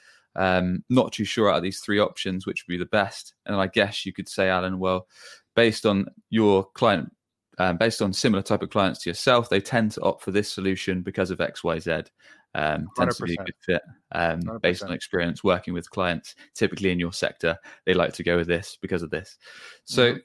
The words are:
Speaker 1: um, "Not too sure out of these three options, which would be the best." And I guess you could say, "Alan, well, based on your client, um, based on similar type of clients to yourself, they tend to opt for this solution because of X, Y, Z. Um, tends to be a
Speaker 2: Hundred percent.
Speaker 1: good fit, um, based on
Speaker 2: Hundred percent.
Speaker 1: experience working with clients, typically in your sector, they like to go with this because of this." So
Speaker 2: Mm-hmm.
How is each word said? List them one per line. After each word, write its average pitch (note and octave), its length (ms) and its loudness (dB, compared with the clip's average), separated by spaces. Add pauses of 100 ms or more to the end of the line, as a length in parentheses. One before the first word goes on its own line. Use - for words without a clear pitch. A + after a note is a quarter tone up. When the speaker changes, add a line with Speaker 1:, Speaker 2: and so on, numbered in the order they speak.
(360)
Speaker 1:
um, F2+ 520 2
"Not B2+ 240 4
too G#2+ 120 -4
sure G2+ 260 2
out D2+ 60 4
of E2+ 80 0
these F#2+ 160 -6
three G#2 180 0
options, F#2+ 480 -2
which - 180 -6
would F2 80 -8
be F2 60 -2
the F2 80 -4
best." - 480 -2 (120)
And G2+ 100 -4
I F#2+ 100 2
guess G2 400 0
you F#2+ 60 -8
could - 160 -10
say, F#2+ 200 0
"Alan, F#2 300 0
well, F#2 300 -2 (480)
based A2+ 300 4
on G2 200 2 (240)
your G#2 420 4
client, G2+ 400 2 (460)
um, F2+ 200 2
based A2+ 220 2
on G2+ 120 0
similar G2 300 2
type G2+ 200 -2
of F#2 80 -8
clients G2 320 0
to F2 80 -6
yourself, A#2+ 400 2
they G2 100 4
tend A2 320 0
to - 100 -10
opt - 200 0
for - 80 -6
this G2+ 200 0
solution F#2 520 -2
because F#2 280 -2
of F2+ 100 -4
X, - 240 -4
Y, E2 140 0
Z. D#2+ 240 -2 (500)
Um, D2+ 440 -2
tends B2 220 0
to G2 40 -10
be F2 120 -2
a - 20 -2
Speaker 2:
Hundred F#2 100 -8
percent. - 0 -
Speaker 1:
good F2 140 -10
fit, - 220 -2 (280)
um, E2+ 300 -2
based F2 60 -6
on - 20 -6
Speaker 2:
Hundred A2+ 140 -12
percent. F2+ 300 -2
Speaker 1:
experience E2+ 520 -4
working F2+ 280 0
with E2+ 160 -8
clients, F2+ 460 -4 (200)
typically F#2+ 360 0
in F2+ 80 0
your F2 140 -4
sector, - 440 -4 (280)
they F2+ 100 2
like F2 200 2
to F2 100 -8
go F2 140 2
with E2+ 100 -2
this E2+ 320 -4
because F2+ 240 -4
of D2+ 60 -10
this." - 260 -8 (480)
So B2 280 4
Speaker 2:
Mm-hmm. - 120 -6